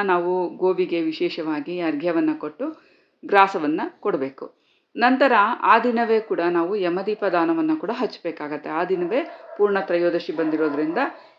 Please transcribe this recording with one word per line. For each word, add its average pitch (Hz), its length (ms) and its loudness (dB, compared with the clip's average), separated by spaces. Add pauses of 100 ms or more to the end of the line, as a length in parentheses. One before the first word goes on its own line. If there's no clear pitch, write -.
ನಾವು 180 460 0
ಗೋವಿಗೆ 175 540 0
ವಿಶೇಷವಾಗಿ 160 800 -4
ಅರ್ಘ್ಯವನ್ನ 160 580 0
ಕೊಟ್ಟು 262 440 -8 (440)
ಗ್ರಾಸವನ್ನ 196 540 4 (200)
ಕೊಡ್ಬೇಕು. 135 540 -4 (420)
ನಂತರ 254 360 4 (280)
ಆ 220 180 6
ದಿನವೇ 226 420 2
ಕೂಡ 185 200 -4
ನಾವು 175 360 0
ಯಮದೀಪ 190 480 -2
ದಾನವನ್ನ 165 460 2 (100)
ಕೂಡ 180 140 -6
ಹಚ್ಬೇಕಾಗತ್ತೆ. 156 760 -8
ಆ 160 140 -2
ದಿನವೇ 180 380 -2 (360)
ಪೂರ್ಣ 202 220 2
ತ್ರಯೋದಶಿ 175 520 0
ಬಂದಿರೋದ್ರಿಂದ 156 640 -2 (400)